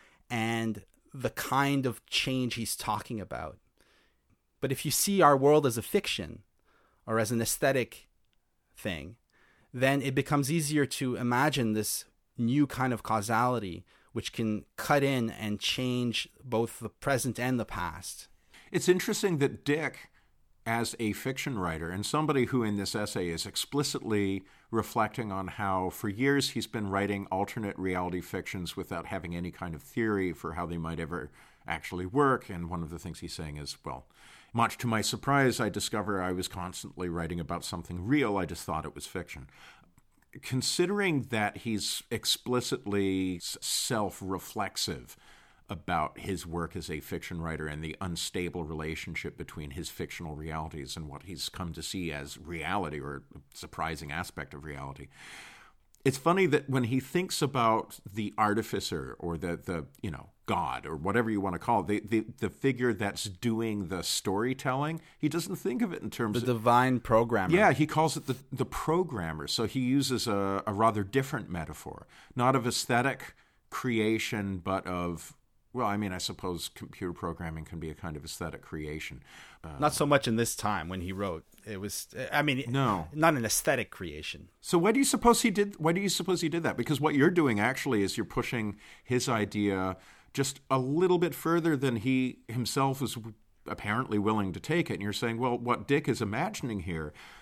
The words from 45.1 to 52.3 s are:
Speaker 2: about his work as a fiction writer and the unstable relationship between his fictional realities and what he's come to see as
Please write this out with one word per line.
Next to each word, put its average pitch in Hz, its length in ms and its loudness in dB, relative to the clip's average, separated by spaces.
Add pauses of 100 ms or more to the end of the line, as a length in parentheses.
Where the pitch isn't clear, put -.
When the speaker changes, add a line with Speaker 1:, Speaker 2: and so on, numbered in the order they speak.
Speaker 2:
about 85 480 -2
his 90 280 -4
work 82 300 -4
as 82 140 -8
a 78 100 -4
fiction 85 400 -8
writer 80 260 -4
and 76 160 -6
the 80 200 -6
unstable 90 600 -4
relationship 78 760 -6
between 73 320 -10
his 80 180 -8
fictional 80 480 -8
realities 78 580 -8
and 78 140 -8
what 69 140 -14
he's 87 260 -8
come 87 240 -6
to 78 100 -10
see 87 300 -4
as 71 240 -8